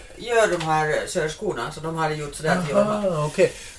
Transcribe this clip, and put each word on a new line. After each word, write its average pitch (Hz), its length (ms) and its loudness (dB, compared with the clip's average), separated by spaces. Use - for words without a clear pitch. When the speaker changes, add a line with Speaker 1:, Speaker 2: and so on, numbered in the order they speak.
Speaker 1:
gör 220 300 4
de - 60 -4
här 156 420 2
körskorna, - 640 -4
så - 80 -12
de 165 160 -6
hade 156 200 0
gjort 147 200 -8
sådär 151 300 0
till 139 100 0
Jorma. 208 180 4
Speaker 2:
Aha, 156 180 0
okej. 170 260 4